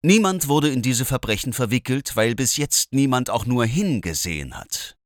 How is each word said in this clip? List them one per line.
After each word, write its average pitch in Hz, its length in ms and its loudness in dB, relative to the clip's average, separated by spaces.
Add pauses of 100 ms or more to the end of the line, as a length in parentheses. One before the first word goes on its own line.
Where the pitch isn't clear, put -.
Niemand 190 480 4
wurde 147 220 4
in 131 100 0
diese 123 240 0
Verbrechen 120 480 -2
verwickelt, 127 640 -2
weil 113 180 2
bis 123 220 -2
jetzt - 380 -2
niemand 131 340 2
auch 113 160 -2
nur 120 220 2
hingesehen 90 920 -2
hat. - 500 -12